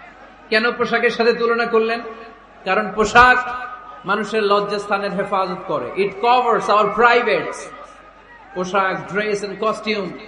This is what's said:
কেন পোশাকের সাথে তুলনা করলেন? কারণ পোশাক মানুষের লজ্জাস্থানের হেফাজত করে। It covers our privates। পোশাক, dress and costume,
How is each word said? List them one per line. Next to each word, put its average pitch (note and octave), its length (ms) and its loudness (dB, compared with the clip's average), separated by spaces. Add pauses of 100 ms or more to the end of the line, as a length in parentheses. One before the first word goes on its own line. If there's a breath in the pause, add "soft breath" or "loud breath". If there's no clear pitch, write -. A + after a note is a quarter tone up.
(500)
কেন A3+ 220 2
পোশাকের A#3 380 0
সাথে A#3 240 2
তুলনা A#3 320 0
করলেন? A3+ 360 0 (640)
কারণ G3 300 0
পোশাক A#3+ 420 6 (680)
মানুষের G#3 380 -2
লজ্জাস্থানের G3+ 680 0
হেফাজত F#3+ 460 -2 (100)
করে। B2+ 300 -4
It G3 280 -2
covers A#3+ 420 4
our G#3 320 2
privates। A#3 580 2 (1000)
পোশাক, F3+ 580 -2
dress G#3 120 -2
and G3+ 340 -4
costume, G#3+ 480 -2 (200)